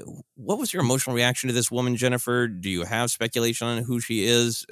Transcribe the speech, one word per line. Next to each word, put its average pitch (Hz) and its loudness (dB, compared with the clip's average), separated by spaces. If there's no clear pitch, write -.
what 147 -4
was 269 -4
your 180 -2
emotional 127 2
reaction 123 2
to 120 0
this 117 2
woman, 123 0
Jennifer? 123 2
Do 95 -6
you 87 0
have 117 0
speculation 117 0
on 120 -2
who 120 -2
she 113 -2
is? 117 4